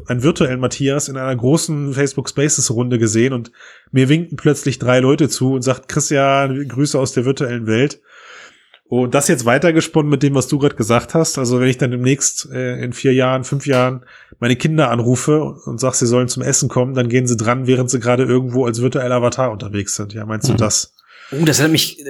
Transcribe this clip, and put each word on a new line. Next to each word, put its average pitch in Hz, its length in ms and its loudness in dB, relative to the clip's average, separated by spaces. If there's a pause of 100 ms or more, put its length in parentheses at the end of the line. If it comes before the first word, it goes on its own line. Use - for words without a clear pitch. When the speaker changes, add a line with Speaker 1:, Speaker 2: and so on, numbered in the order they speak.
Speaker 1:
einen 123 160 -2
virtuellen 131 360 0
Matthias 135 480 -2
in 135 100 -10
einer 131 180 -4
großen 143 580 0
Facebook 139 360 -2
Spaces 139 420 -2
Runde 123 260 0
gesehen 113 340 2
und 120 200 -8 (400)
mir 131 180 4
winkten 165 280 0
plötzlich 143 420 0
drei 127 200 2
Leute 139 300 4
zu 131 240 -2
und 131 80 -2
sagt, 127 260 -4
„Christian, 139 800 0
Grüße 139 320 -2
aus 131 140 -2
der 123 120 0
virtuellen 120 420 -4
Welt.“ 117 340 0 (840)
Und 123 300 0
das 143 140 2
jetzt 123 160 0
weitergesponnen 160 640 2
mit 139 120 0
dem, 139 140 2
was 131 140 0
du 147 100 0
grad 139 160 0
gesagt 117 380 0
hast. 160 240 0
Also 123 240 0
wenn 127 80 2
ich 127 80 0
dann 127 140 0
demnächst, 127 600 -2
äh, 123 320 -6
in 123 80 -6
vier 131 220 2
Jahren, 127 320 0
fünf 139 200 -4
Jahren 127 380 0 (380)
meine 123 160 2
Kinder 156 340 2
anrufe 123 520 2
und 135 360 -8
sag, 127 140 0
sie - 140 0
sollen 123 200 2
zum 123 160 -6
Essen 135 240 0
kommen, 127 260 0
dann 123 140 0
gehen 127 180 2
sie 120 120 2
dran, 120 300 0
während 127 220 2
sie 123 120 -2
gerade 120 240 2
irgendwo 127 400 0
als 113 160 -2
virtueller 127 340 0
Avatar 123 360 0
unterwegs 101 440 -6
sind. 104 180 -8
Ja, 107 120 -10
meinst 110 240 -4
du 110 40 2
Speaker 2:
Mhm. 104 40 0
Speaker 1:
das? - 360 -2 (380)
Speaker 3:
Oh, 156 140 -2
das 135 140 2
erinnert 156 120 2
mich - 380 -2